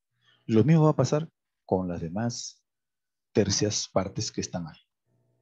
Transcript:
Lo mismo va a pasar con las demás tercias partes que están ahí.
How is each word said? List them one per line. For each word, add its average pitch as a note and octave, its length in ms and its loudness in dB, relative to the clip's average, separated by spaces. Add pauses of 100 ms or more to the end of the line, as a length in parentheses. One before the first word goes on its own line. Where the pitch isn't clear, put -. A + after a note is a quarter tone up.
(460)
Lo A2 180 4
mismo D#3 200 6
va D#3 80 6
a D3 40 -4
pasar D3+ 340 0 (360)
con F#2 220 -2
las E2+ 140 -6
demás G#2 600 -8 (680)
tercias G#2 560 0
partes G2 440 -4
que G2 100 -6
están F2 260 -10
ahí. - 120 -20 (640)